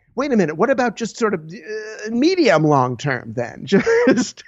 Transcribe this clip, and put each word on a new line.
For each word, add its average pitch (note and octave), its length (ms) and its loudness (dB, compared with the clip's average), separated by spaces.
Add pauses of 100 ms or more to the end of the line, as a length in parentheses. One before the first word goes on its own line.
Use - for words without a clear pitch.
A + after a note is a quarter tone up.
(140)
wait C#4 180 -4
a A#3+ 60 2
minute, F#3+ 200 0
what C4+ 120 2
about B3 260 0
just - 220 -10
sort A3 160 -2
of, E3+ 80 -4 (100)
uh, G#3+ 600 -12
medium A#3+ 520 4
long-term B2+ 720 0
then? A#2+ 320 -8
<laughs> - 0 -
Just, C4 840 2